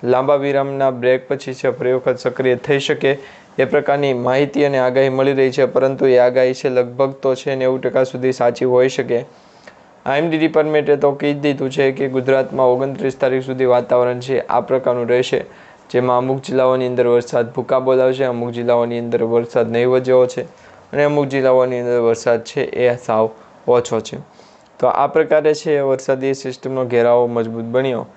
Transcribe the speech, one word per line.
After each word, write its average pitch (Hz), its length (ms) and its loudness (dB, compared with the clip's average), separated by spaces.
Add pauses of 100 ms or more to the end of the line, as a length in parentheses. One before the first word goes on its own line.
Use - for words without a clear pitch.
લાંબા 131 300 2
વિરામના 139 560 0
બ્રેક 127 380 0
પછી 135 260 -6
છે 131 160 -2
ફરી 123 220 -2
વખત 127 260 -2
સક્રિય 127 380 0
થઈ 139 220 -2
શકે 143 400 -2 (400)
એ 135 60 4
પ્રકારની 143 500 0
માહિતી 135 500 0
અને 139 140 0
આગાહી 127 300 2
મળી 135 240 2
રહી 131 180 2
છે, 131 160 0
પરંતુ 131 400 0
એ 127 120 6
આગાહી 127 360 4
છે 135 140 -4
લગભગ 123 440 0
તો 135 220 -2
છે 135 200 -6
નેવું 131 260 0
ટકા 131 240 0
સુધી 127 280 -2
સાચી 120 320 0
હોઈ 127 240 4
શકે. 120 380 -4 (800)
આઈ 135 120 0
એમ 165 120 -2
ડી 156 80 -2
ડિપાર્ટમેન્ટે 151 580 2
તો 139 160 2
કહી 143 220 -2
જ 143 60 -8
દીધું 139 300 -2
છે 135 220 0
કે 135 160 -4
ગુજરાતમાં 131 580 0
ઓગણત્રીસ 131 540 0
તારીખ 131 260 0
સુધી 131 180 -2
વાતાવરણ 123 560 2
છે 131 260 -4
આ 120 140 0
પ્રકારનું 123 460 -2
રહેશે, 123 380 0 (480)
જેમાં 123 260 2
અમુક 131 240 -2
જિલ્લાઓની 127 440 0
અંદર 123 200 0
વરસાદ 120 480 0
ભૂકા 131 240 -2
બોલાવશે, 131 460 2
અમુક 120 260 -4
જિલ્લાઓની 120 480 0
અંદર 117 240 -2
વરસાદ 117 480 0
નહિવત 123 320 2
જેવો 127 240 4
છે 123 160 -6 (500)
અને 143 120 0
અમુક 147 220 0
જિલ્લાઓની 127 540 2
અંદર 120 200 0
વરસાદ 117 440 0
છે - 160 -8
એ 120 360 0
સાવ 110 340 0 (380)
ઓછો 120 320 2
છે. - 160 -12 (640)
તો - 80 0
આ 135 200 2
પ્રકારે 151 480 2
છે 151 260 -2
વરસાદી 135 540 -2
સિસ્ટમનો 131 500 -6
ઘેરાવો 120 420 2
મજબૂત 117 380 -4
બન્યો 120 420 -2 (100)